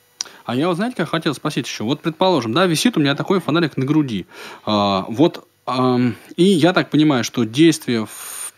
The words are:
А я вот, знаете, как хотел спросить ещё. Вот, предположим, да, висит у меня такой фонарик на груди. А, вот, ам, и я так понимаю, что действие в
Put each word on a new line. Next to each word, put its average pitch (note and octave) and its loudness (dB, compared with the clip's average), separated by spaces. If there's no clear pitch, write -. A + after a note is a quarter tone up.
А A#2+ -4
я D3 0
вот, F#3 -2
знаете, A#3 -6
как E3+ -4
хотел D#3+ -2
спросить - -6
ещё. - -8
Вот, C#3 -2
предположим, D#3+ 0
да, F3+ 2
висит F3 0
у - 2
меня C#3+ 2
такой F#3 0
фонарик D#3+ -2
на C3+ -2
груди. C3+ 0
А, G2+ 0
вот, C#3+ 0
ам, B2 0
и F3 2
я F3+ 4
так E3 0
понимаю, D3 2
что A#2+ -2
действие B2+ 2
в - -14